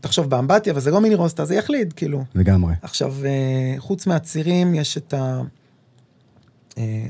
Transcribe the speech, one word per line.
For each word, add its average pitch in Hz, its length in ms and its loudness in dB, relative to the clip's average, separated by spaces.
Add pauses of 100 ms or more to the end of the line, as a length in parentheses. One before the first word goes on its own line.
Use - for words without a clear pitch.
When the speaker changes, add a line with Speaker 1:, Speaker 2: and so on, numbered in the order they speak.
Speaker 1:
תחשוב 143 300 0
באמבטיה, 165 420 2
אבל 139 80 0
זה 131 100 0
לא 190 100 4
מיני 220 140 4
רוסטה, 165 300 0
זה 165 100 -2
יחליד, 240 380 0
כאילו. 143 320 -4 (100)
Speaker 2:
לגמרי. 90 480 2
Speaker 1:
עכשיו, - 320 -4 (100)
אה, 139 60 0 (480)
חוץ - 280 -6
מהצירים, 175 680 2
יש 151 220 -2
את - 180 -8
ה-, 131 280 -2 (1400)
אה, 110 320 -4